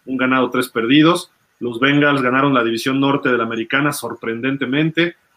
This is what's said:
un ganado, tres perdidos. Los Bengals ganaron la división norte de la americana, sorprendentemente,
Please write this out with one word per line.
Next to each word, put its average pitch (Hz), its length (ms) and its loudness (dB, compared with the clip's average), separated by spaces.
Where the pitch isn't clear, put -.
un 131 100 -6
ganado, 127 320 2
tres 127 220 -2
perdidos. 151 600 2
Los 117 200 -6
Bengals 143 440 2
ganaron 135 320 2
la 117 100 2
división 113 340 -2
norte 139 300 0
de 123 80 2
la 113 80 0
americana, 117 480 -2
sorprendentemente, 135 1200 -4